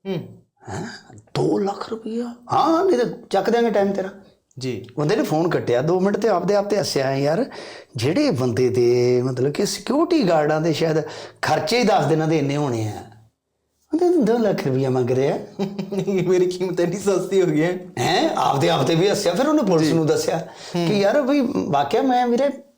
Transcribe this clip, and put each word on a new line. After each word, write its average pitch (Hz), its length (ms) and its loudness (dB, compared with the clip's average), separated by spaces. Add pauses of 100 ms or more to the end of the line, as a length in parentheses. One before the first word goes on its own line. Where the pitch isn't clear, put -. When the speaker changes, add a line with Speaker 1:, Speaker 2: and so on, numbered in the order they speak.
Speaker 1:
ਹੂੰ। 151 180 -6 (420)
Speaker 2:
ਹੈਂ? 180 180 -8 (460)
ਦੋ 151 260 0
ਲੱਖ 202 300 -4
ਰੁਪਇਆ? 226 460 -8 (180)
"ਹਾਂ, 330 320 2
ਨਹੀਂ 359 120 4
ਤਾਂ 240 80 2 (240)
ਚੱਕ 196 200 0
ਦਿਆਂਗੇ 233 200 2
ਟਾਈਮ 202 240 2
ਤੇਰਾ।" 190 160 -4 (500)
Speaker 1:
ਜੀ। 123 260 -6 (140)
Speaker 2:
ਬੰਦੇ 151 160 2
ਨੇ 302 80 0
ਫੋਨ 165 260 0
ਕੱਟਿਆ 120 320 0
ਦੋ 170 180 2
ਮਿੰਟ 196 180 2
ਤੇ 208 100 0
ਆਪਦੇ 185 280 2
ਆਪ 202 140 0
ਤੇ 208 80 2
ਹੱਸਿਆ, 139 380 0
"ਯਾਰ, 151 300 0 (500)
ਜਿਹੜੇ 269 360 0
ਬੰਦੇ 127 380 0
ਦੇ 123 520 4
ਮਤਲਬ 127 300 -2
ਕਿ 202 140 -2
ਸਿਕਿਉਰਿਟੀ 294 640 0
ਗਾਰਡਾਂ 156 320 2
ਦੇ 165 120 0
ਸ਼ਾਇਦ 156 240 0 (440)
ਖਰਚੇ 156 380 0
ਹੀ 247 40 2
ਦਸ 196 220 4
ਦਿਨਾਂ 156 220 2
ਦੇ 160 100 2
ਇੰਨੇ 139 200 0
ਹੋਣੇ 120 300 -2
ਆ, 101 160 -10 (920)
ਉਹਦੇ 339 160 2
ਦੋ 240 280 2
ਲੱਖ 208 300 0
ਰੁਪਇਆ 131 220 0
ਮੰਗ 127 220 0
ਰਿਹਾ।" 139 260 0 (220)
Speaker 1:
<laughs> 196 680 -4
"ਮੇਰੀ 180 180 2
ਕੀਮਤ 175 340 -4
ਇੰਨੀ 175 180 0
ਸਸਤੀ 190 440 0
ਹੋ 175 60 2
ਗਈ 151 160 2
ਹੈ।" 180 160 -2 (180)
Speaker 2:
ਹੈਂ? 294 400 0
ਆਪਦੇ 139 320 2
ਆਪ 147 180 0
ਤੇ 170 80 2
ਵੀ 180 140 2
ਹੱਸਿਆ। 175 240 0
ਫਿਰ 247 140 0
ਉਹਨੇ 302 160 2
ਪੁਲਿਸ 165 240 2
Speaker 1:
ਜੀ। 143 60 2
Speaker 2:
ਨੂੰ 160 120 2
ਦੱਸਿਆ 156 340 0
Speaker 1:
ਹੂੰ। - 480 -6
Speaker 2:
ਕਿ 165 60 0
"ਯਾਰ 208 280 2
ਬਈ, 277 200 0 (260)
ਵਾਕਿਆ 143 340 0
ਮੈਂ 247 260 2
ਵੀਰੇ 240 180 2 (320)